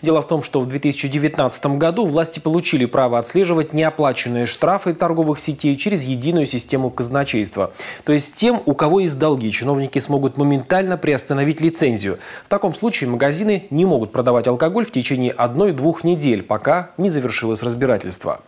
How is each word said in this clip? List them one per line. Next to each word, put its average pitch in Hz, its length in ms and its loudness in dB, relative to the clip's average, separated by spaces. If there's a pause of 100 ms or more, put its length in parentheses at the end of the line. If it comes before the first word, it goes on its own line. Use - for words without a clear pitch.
Дело 156 200 2
в - 60 -10
том, 156 160 0
что - 160 -2
в 127 60 0
две 131 140 -6
тысячи 143 280 0
девятнадцатом 143 720 0
году 175 260 2
власти 160 360 -2
получили 156 420 0
право 120 340 2
отслеживать 160 540 0
неоплаченные 135 720 0
штрафы 175 480 0
торговых 165 460 0
сетей 143 380 0
через 185 260 -2
единую 131 440 0
систему 127 420 -2
казначейства. 120 840 -2 (320)
То 151 80 0
есть 147 240 2
тем, 233 300 2
у 147 80 2
кого 156 260 2
есть 160 180 0
долги, 131 360 2
чиновники 139 460 -2
смогут 139 360 0
моментально 147 600 0
приостановить 147 640 0
лицензию. 120 580 0 (260)
В - 40 -20
таком 196 240 0
случае 190 360 -2
магазины 156 600 0
не 160 160 4
могут 123 260 2
продавать 123 380 2
алкоголь 180 360 0
в - 60 -14
течение 127 400 0
одной-двух 143 720 0
недель, 147 400 2
пока 151 540 0
не 190 120 0
завершилось 120 540 -2
разбирательство. 120 840 -2